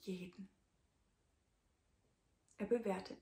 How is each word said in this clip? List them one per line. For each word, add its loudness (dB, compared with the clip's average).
jeden. -6
Er 0
bewertet 2